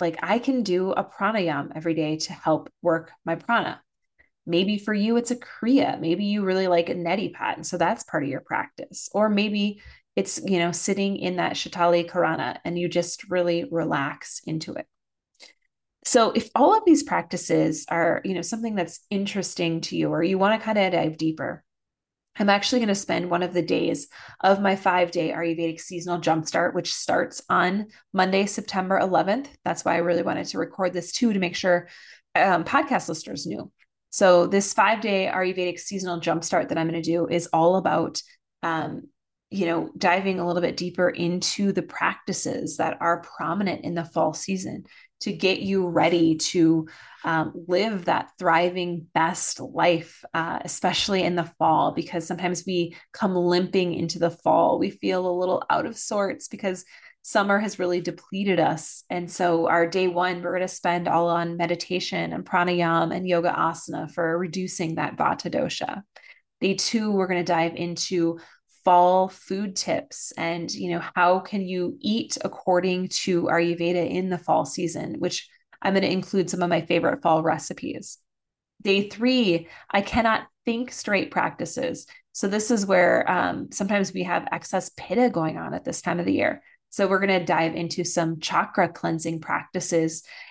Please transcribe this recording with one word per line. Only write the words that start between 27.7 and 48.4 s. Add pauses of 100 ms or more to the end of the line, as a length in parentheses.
Monday,
September
eleventh. (160)
That's
why
I
really
wanted
to
record
this
too,
to
make
sure, (480)
um,
podcast
listeners
knew. (400)
So
this
five-day
Ayurvedic
seasonal
jumpstart
that
I'm
gonna
do
is
all
about, (400)
um, (400)
you
know,
diving
a
little
bit
deeper
into
the
practices
that
are
prominent
in
the
fall
season (360)
to
get
you
ready
to, (360)
um, (160)
live
that
thriving